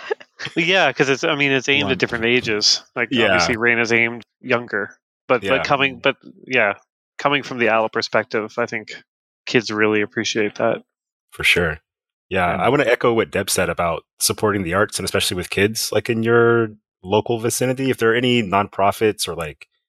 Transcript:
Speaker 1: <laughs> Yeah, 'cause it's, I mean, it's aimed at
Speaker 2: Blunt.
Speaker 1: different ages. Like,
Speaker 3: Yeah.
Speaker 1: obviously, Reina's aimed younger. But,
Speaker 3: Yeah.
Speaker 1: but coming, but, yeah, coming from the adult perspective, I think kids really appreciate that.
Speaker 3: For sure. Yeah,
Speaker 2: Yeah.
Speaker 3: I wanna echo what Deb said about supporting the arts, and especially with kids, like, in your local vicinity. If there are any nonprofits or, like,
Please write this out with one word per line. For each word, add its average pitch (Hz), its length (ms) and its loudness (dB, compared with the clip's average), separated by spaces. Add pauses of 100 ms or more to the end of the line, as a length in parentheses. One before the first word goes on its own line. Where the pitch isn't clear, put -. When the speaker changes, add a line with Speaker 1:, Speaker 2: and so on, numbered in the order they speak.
Speaker 1:
<laughs> - 540 -10
Yeah, 170 360 2
'cause 139 180 0
it's, 135 140 0
I 165 120 0
mean, 143 160 2
it's 135 160 0
aimed 139 140 2
at - 60 -2
Speaker 2:
Blunt. 127 120 -2
Speaker 1:
different 113 240 -2
ages. 113 580 0 (140)
Like, 120 160 -2
Speaker 3:
Yeah. 117 140 2
Speaker 1:
obviously, 95 320 2
Reina's 117 340 0
aimed 117 300 0 (180)
younger. 117 560 -4 (320)
But, 123 140 2
Speaker 3:
Yeah. 98 160 0
Speaker 1:
but - 80 -4
coming, 135 320 0
but, 131 180 0 (300)
yeah, 110 280 2 (440)
coming 143 240 0
from 131 160 -10
the 117 100 2
adult 110 240 2
perspective, 110 680 -4
I 117 80 -2
think 110 260 -12 (540)
kids 117 240 0
really 107 300 2
appreciate 104 560 -4
that. 117 260 -2 (500)
Speaker 3:
For - 120 -8
sure. 82 360 0 (500)
Yeah, 87 260 0
Speaker 2:
Yeah. - 80 -4
Speaker 3:
I 113 60 4
wanna 139 140 2
echo 120 280 2
what 110 180 0
Deb 95 200 -2
said 90 180 0
about 82 360 -4 (140)
supporting 104 440 0
the 85 120 -4
arts, 101 240 0
and 95 60 -6
especially 98 320 -2
with 90 140 -6
kids, 107 420 0
like, 107 160 0
in 113 140 -2
your 117 480 4 (320)
local 104 360 0
vicinity. 127 520 -2
If 117 80 -2
there 113 140 4
are 117 40 0
any 123 260 2
nonprofits 101 840 0
or, 85 80 -6
like, 78 320 -10 (220)